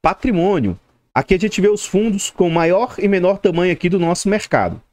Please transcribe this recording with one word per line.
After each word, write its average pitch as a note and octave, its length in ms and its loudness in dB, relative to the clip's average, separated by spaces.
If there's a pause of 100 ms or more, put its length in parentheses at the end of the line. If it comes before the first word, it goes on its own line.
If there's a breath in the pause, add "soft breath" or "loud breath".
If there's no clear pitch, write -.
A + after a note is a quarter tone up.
Patrimônio. F3 760 0 (340)
Aqui C#3+ 220 0
a F#3 40 0
gente G#3 220 -2
vê G3 80 4
os G#3 160 0
fundos G3+ 460 -2
com F3+ 180 0
maior E3+ 500 0
e G3+ 100 0
menor F#3+ 300 2
tamanho F3 340 0
aqui F3 160 -2
do F#3 100 0
nosso F3 300 0
mercado. F#3+ 520 -2 (120)